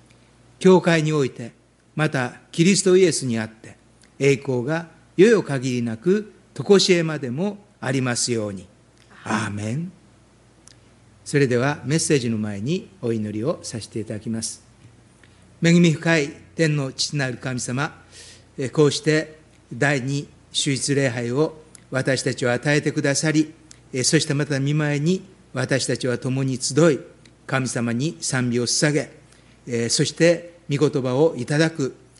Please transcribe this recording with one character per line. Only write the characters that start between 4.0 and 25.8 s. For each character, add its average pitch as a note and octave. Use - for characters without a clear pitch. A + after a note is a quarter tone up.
栄 C#3
光 B2
が D#3+
よ G3
よ G#3
限 C3
り B2
な A2+
く G#3
常 F#3+
し G3
え E3+
ま D#3
で B2+
も G3
あ B2+
り C3+
ま B2
す -
よ G#2+
う G2+
に。 F#2
ア A2
ー -
メ G#2
ン。 E3+
そ C#3+
れ C3+
で A#2+
は C#3
メ C#3
ッ -
セ D#3+
ー -
ジ A#2
の A2
前 G#2
に D3+
お A#2
祈 G#2+
り G#2+
を C#3+
さ -
せ -
て A#2
い G#2
た A2
だ G#2
き A#2+
ま A2+
す。 -
恵 E3+
み E3+
深 E3
い D3
天 D#3
の C3+
父 -
な C3+
る A#2
神 B2+
様、 C3
え、 C3+
こ D3+
う C#3+
し -
て D#3
第 C3+
二 C#3+
主 C#3
日 C#3
礼 C3+
拝 A#2+
を D3+
私 C3
た B2+
ち -
を A#2+
与 D3
え D3
て D3+
く D3+
だ C#3
さ D#3
り、 D3+
え、 B2+
そ D#3
し -
て D3
ま D3
た C3+
御 C#3
前 D3
に F3+
私 C3